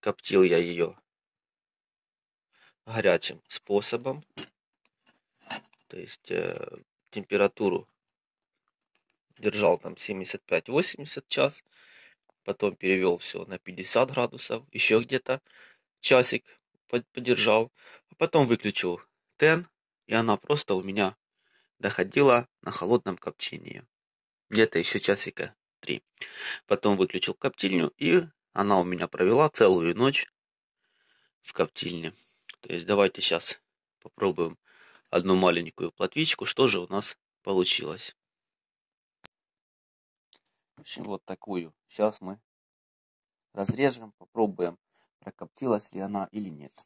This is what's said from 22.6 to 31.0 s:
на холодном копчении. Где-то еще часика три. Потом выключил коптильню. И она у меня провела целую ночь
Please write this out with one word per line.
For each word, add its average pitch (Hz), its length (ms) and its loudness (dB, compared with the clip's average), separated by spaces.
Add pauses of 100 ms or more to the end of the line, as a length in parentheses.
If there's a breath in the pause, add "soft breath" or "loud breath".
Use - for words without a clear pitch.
на - 80 -8
холодном 95 460 0
копчении. - 680 -12 (680)
Где-то 110 280 4
еще 87 200 0
часика - 560 -2 (260)
три. - 220 -8 (640 loud breath)
Потом 101 300 2
выключил 92 380 -2
коптильню. - 640 -2
И 170 240 4 (300)
она 101 280 2
у 87 40 2
меня 87 240 -4
провела 120 400 4
целую 87 460 4
ночь 131 320 0 (1160)